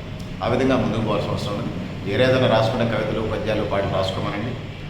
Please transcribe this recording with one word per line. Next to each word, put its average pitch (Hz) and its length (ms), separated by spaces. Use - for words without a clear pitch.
ఆ 107 40
విధంగా 127 300
ముందుకు 113 240
పోవాల్సిన 104 300
అవసరం 101 220
ఉంది. - 600
ఏరేదైనా - 340
రాసుకునే 113 380
కవితలు, 107 360
పద్యాలు, 104 300
పాటలు 98 300
రాసుకోమనండి. 101 580